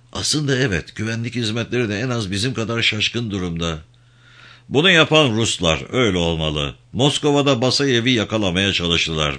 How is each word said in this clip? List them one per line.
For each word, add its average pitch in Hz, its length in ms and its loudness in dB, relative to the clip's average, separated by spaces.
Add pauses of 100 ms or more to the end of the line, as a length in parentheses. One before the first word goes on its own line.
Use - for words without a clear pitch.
(120)
"Aslında 139 440 -2
evet, 110 400 -2
güvenlik 113 380 -6
hizmetleri 117 540 -2
de 101 100 -2
en 127 120 -4
az 113 200 -4
bizim 104 240 -2
kadar 117 280 -2
şaşkın 110 480 -2
durumda." 85 480 -4 (880)
"Bunu 156 220 4
yapan 156 460 4
Ruslar, 85 460 0 (100)
öyle 107 260 2
olmalı. 78 560 -2 (180)
Moskova'da 143 680 2
Basayev'i 127 500 2
yakalamaya 98 600 0
çalıştılar. 82 680 0